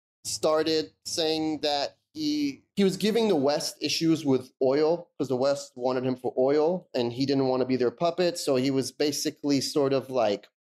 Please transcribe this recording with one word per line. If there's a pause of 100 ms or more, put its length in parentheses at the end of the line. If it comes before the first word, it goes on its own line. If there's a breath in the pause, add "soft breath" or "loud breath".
(260)
started (140)
saying
that (160)
he, (120)
he
was
giving
the
West
issues
with (120)
oil
'cause
the
West
wanted
him
for
oil
and
he
didn't
wanna
be
their
puppet.
So
he
was
basically
sort
of,
like, (280)